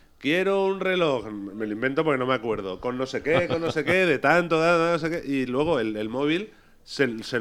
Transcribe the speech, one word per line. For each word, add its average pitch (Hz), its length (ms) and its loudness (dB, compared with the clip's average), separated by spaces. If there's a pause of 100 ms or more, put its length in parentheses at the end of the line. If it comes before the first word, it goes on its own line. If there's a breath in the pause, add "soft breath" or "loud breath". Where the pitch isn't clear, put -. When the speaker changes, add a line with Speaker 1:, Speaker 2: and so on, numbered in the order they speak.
(180 soft breath)
Speaker 1:
"Quiero 190 480 0
un 190 140 -2
reloj", 165 500 0
me 104 360 -6
lo 104 60 -4
invento 135 320 0
porque 147 140 2
no 127 80 0
me 131 80 2
acuerdo, 104 460 -2
"con 127 180 -4
no 131 80 -2
sé 117 160 -6
qué, 165 260 2
con 165 120 -2
no 165 100 -2
sé 151 140 -2
qué, 180 220 2
de 143 120 2
tanto, 165 420 4
de, 165 120 4 (140)
de 170 60 2
no 170 60 0
sé 156 120 -2
qué", 170 160 -6
y 135 200 -2
luego 139 340 0
el, 110 160 -2
el 110 120 -4
móvil 151 420 -2 (340 soft breath)
se, - 220 0
se - 0 -
lo 113 180 -4
Speaker 2:
Se 120 160 -2